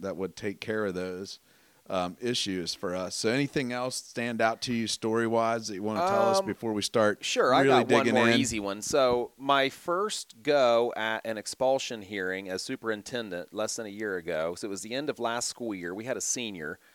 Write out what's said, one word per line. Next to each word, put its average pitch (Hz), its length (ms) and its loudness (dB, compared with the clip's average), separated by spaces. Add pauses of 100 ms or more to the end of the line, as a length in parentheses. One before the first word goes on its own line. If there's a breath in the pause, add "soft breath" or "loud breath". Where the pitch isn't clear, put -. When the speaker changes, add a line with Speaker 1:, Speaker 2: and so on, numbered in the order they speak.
Speaker 1:
that 90 160 -6
would 90 180 -6
take 104 260 -6
care 107 260 -2
of 92 80 -4
those, 92 440 -8 (500 soft breath)
um, 90 320 -2
issues 98 540 -2
for 90 220 -4
us. 92 180 -4
So - 160 0
anything 135 420 0
else 123 220 -4
stand 117 460 -4
out 113 220 2
to 127 100 -2
you 113 160 0
story-wise 113 800 0
that 107 60 -8
you 95 100 -6
wanna 110 160 -2
tell 196 300 4
us 196 100 4
Speaker 2:
Um, - 60 0
Speaker 1:
before 110 260 -2
we 104 100 -2
start 107 420 2
Speaker 2:
sure, 151 280 4
Speaker 1:
really 139 180 6
Speaker 2:
I 123 120 8
got 113 100 2
one 117 120 6
Speaker 1:
digging 117 100 4
Speaker 2:
more 117 140 6
Speaker 1:
in? 117 120 6
Speaker 2:
easy 117 180 -2
one. 101 240 -6
So 123 560 2
my 135 300 4
first 175 760 -6
go 120 540 4
at 110 280 -2
an 110 140 -4
expulsion 127 640 -2
hearing 95 460 -4
as 92 140 -4
superintendent 110 920 -6
less 107 220 -4
than 113 100 -8
a 101 40 -10
year 104 260 -4
ago, 82 400 -2
so 117 100 -8
it 101 40 -4
was 95 120 -8
the 110 120 -8
end 147 140 -4
of 117 120 -4
last 117 280 -2
school 117 280 -6
year, 87 180 -6
we 113 120 -8
had 127 100 -2
a 92 40 -6
senior, 92 600 -6 (140 soft breath)